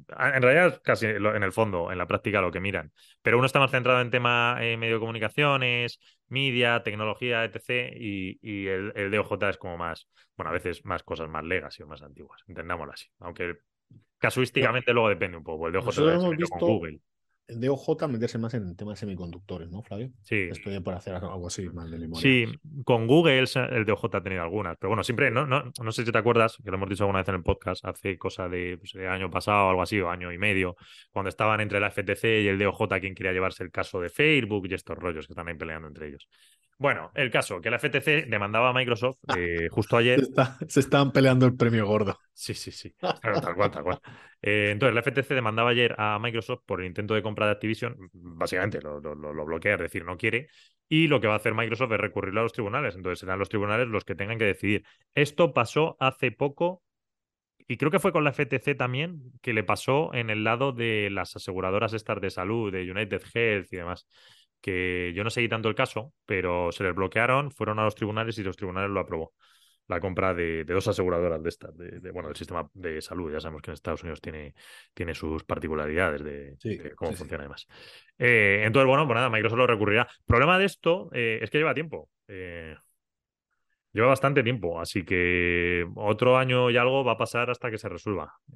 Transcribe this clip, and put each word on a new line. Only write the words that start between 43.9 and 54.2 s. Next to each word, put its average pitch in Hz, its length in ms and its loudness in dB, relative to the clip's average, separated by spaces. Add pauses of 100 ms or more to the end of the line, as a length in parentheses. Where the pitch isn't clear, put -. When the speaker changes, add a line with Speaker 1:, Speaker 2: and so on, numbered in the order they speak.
Speaker 1:
Eh, 104 300 2
entonces, 110 220 4
la 117 60 2
F 135 100 0
T 131 120 0
C 143 120 -4
demandaba 117 360 2
ayer 120 260 4
a 107 220 0
Microsoft 113 480 -6
por 90 160 -4
el 92 40 -6
intento 101 280 -4
de 107 80 2
compra 107 240 0
de 104 60 4
Activision, 110 440 -4 (160)
básicamente 87 720 -4
lo, 73 180 -10
lo, 73 140 -10
lo, 73 180 -10
lo 76 140 -6
bloquea, 82 300 0
es 85 40 -2
decir, 85 240 -6
no 87 140 -8
quiere, 117 300 -2 (380)
y 160 220 4
lo 147 100 4
que 107 100 2
va 107 40 4
a 107 60 4
hacer 110 160 0
Microsoft 113 380 -2
es 104 60 2
recurrirlo 98 420 -2
a - 20 4
los 113 100 -2
tribunales, 113 420 -4
entonces 90 260 -6
serán 95 180 -4
los 98 100 -2
tribunales 107 400 0
los 104 160 -2
que 98 100 -6
tengan 101 220 -6